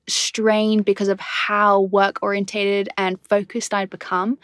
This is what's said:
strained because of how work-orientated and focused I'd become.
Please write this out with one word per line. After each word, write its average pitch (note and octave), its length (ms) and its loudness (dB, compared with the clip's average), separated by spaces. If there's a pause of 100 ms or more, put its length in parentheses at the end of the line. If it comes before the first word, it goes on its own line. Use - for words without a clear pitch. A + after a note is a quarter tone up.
strained G#3+ 800 0
because G3+ 240 2
of G3 100 0
how G#3 600 2
work-orientated G3+ 1160 0
and F#3+ 260 -2
focused G#3 520 -2
I'd G3 160 -2
become. F#3+ 540 -4